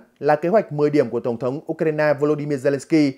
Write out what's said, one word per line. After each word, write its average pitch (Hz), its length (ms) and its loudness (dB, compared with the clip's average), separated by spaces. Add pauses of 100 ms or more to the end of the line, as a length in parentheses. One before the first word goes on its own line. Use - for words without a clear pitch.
(200)
là 147 160 2
kế 170 140 -2
hoạch 196 220 2
mười 147 180 0
điểm 143 200 2
của 117 100 -4
Tổng 117 200 -4
thống 135 200 -4 (120)
Ukraine 151 420 0
Volodymyr 147 540 -2
Zelensky 143 500 2